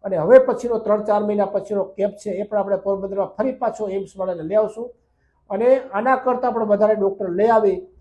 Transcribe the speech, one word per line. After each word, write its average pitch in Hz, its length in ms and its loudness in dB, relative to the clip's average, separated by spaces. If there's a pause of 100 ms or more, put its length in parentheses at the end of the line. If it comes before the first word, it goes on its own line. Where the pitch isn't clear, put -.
અને 190 120 -4
હવે 185 220 8
પછીનો 240 400 2
ત્રણ 208 260 0
ચાર 208 180 0
મહિના 208 220 0
પછીનો 196 400 -4
કેમ્પ 202 300 -4
છે - 160 -10
એ 185 120 -6
પણ 208 160 -4
આપણે 196 180 -2
પોરબંદરમાં 196 500 -4
ફરી 254 260 -4
પાછો 220 360 -6
એમ્સ 190 280 -8
વાળાને 185 260 -6
લઈ 170 120 -6
આવશું 214 400 -2 (560)
અને 240 280 2
આના 247 380 0
કરતાં 247 360 -2
પણ 220 120 -2
વધારે 208 300 2
ડૉક્ટર 196 340 -2
લઈ 185 180 0
આવી 208 400 2 (140)